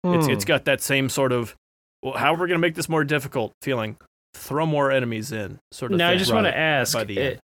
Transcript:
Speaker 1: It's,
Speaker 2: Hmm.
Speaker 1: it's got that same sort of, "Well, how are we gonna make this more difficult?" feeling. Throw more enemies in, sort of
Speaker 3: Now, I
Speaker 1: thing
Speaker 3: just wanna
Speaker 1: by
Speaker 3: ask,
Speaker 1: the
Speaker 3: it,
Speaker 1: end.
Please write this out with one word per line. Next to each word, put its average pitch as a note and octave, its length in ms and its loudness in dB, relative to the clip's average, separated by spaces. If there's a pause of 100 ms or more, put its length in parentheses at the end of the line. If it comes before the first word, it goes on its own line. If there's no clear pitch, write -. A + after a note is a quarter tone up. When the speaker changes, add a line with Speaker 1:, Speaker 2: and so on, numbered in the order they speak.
Speaker 1:
It's, F3 240 2
Speaker 2:
Hmm. C3 60 2
Speaker 1:
it's G#2 120 -2
got D3+ 200 0
that C#3 160 0
same C3+ 280 0
sort C3+ 220 0
of, A#2+ 240 -2 (480)
"Well, C3 100 -6
how C3+ 220 2
are E3 40 -6
we F3+ 80 -2
gonna F3 120 0
make E3+ 160 2
this E3+ 120 -6
more D#3+ 160 2
difficult?" C#3 500 -2 (100)
feeling. A2 340 -4 (380)
Throw D3+ 320 -4
more C#3+ 240 2
enemies A#2+ 400 -2
in, G2+ 260 -8 (140)
sort B2 200 -6
of F#3+ 60 2
Speaker 3:
Now, E3+ 120 4
I - 20 4
Speaker 1:
thing F#3 80 4
Speaker 3:
just F#3+ 120 2
wanna G#3+ 200 4
Speaker 1:
by - 40 -4
Speaker 3:
ask, D3 400 2 (120)
Speaker 1:
the G2+ 100 -4
Speaker 3:
it, C3 140 0
Speaker 1:
end. B2 80 -10 (140)